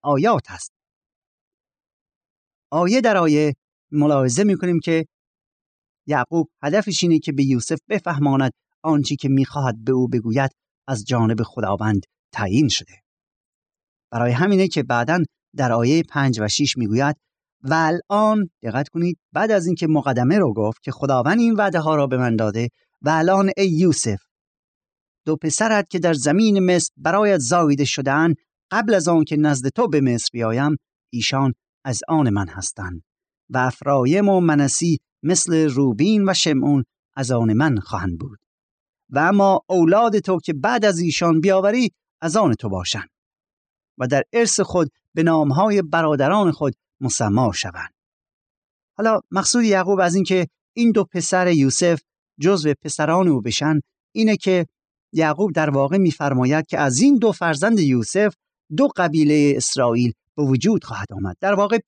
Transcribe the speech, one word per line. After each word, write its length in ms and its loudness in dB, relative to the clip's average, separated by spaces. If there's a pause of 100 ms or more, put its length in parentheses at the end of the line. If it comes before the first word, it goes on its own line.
آیات 480 0
است. 200 -18 (2000)
آیه 320 2
در 160 2
آیه 360 2 (380)
ملاحظه 520 2
می‌کنیم 360 0
که 260 -2 (1000)
یعقوب 420 -2 (120)
هدفش 420 -2
اینه 160 2
که 120 -6
به 120 0
یوسف 360 -2 (100)
بفهماند 600 0 (320)
آنچه 320 0
که 140 -4
می‌خواهد 540 -2
به 80 -2
او 160 0
بگوید 440 -2 (360)
از 180 -6
جانب 380 0
خداوند 640 -4 (260)
تعیین 360 0
شده. 340 -8 (1120)
برای 200 0
همینه 360 2
که 160 -2
بعداً 360 0 (360)
در 160 0
آیه 320 2
پنج 380 -2
و 60 -2
شش 300 -2
می‌گوید: 380 0 (480)
«و 100 -4
الان»، 760 0 (120)
دقت 280 -4
کنید، 300 -4 (120)
بعد 200 -2
از 140 0
اینکه 220 -2
مقدمه 500 0
رو 160 2
گفت 300 -4
که 80 -10
خداوند 480 0
این 140 2
وعده 260 0
ها 160 0
را 120 0
به 100 -2
من 180 0
داده، 340 -2 (320)
«و 80 -2
الان 480 2
ای 120 2
یوسف، 520 0 (1040)
دو 100 0
پسرت 540 -2
که 100 -4
در 140 2
زمین 640 2
مصر 220 -2
برایت 400 2
زاییده 480 2
شده‌اند، 500 0 (360)
قبل 220 0
از 140 0
آن 160 4
که 140 -2
نزد 300 0
تو 200 -2
به 140 0
مصر 320 0
بیایم، 440 -2 (320)
ایشان 440 -2 (300)
از 240 -6
آن 220 2
من 180 -2
هستند 560 -12 (460)
و 80 -4
افرایم 720 0
و 100 4
منسی 600 0 (240)
مثل 460 0
روبین 600 0
و 40 0
شمعون 500 0 (320)
از 160 -4
آن 220 0
من 260 0
خواهند 380 -8
بود. 220 -14 (680)
و 100 -2
اما 500 2
اولاد 500 2
تو 200 -2
که 140 -6
بعد 320 -2
از 140 2
ایشان 420 0
بیاوری، 500 2 (300)
از 140 -4
آن 180 2
تو 160 -6
باشند 400 -8 (880)
و 100 -4
در 160 0 (100)
ارث 260 0
خود 300 -2 (240)
به 100 -2
نام‌های 580 2
برادران 720 0
خود 240 -4 (240)
مسما 520 0
شوند.» 420 -10 (1040)
حالا 220 0 (120)
مقصود 320 0
یعقوب 360 2
از 160 2
این 80 2
که 240 0 (280)
این 160 2
دو 120 2
پسر 480 0
یوسف 500 2 (380)
جزو 420 0
پسران 460 0
او 140 2
بشن، 380 0 (360)
اینه 220 2
که 280 0 (480)
یعقوب 380 0
در 180 0
واقع 280 0
می‌فرماید 680 0
که 140 -6
از 200 0
این 180 4
دو 140 2
فرزند 480 0
یوسف 540 0 (440)
دو 180 2
قبیله 640 2
اسرائیل 560 0 (240)
به 60 -2
وجود 400 0
خواهد 300 -12
آمد. 260 -6
در 140 0
واقع 240 0 (100)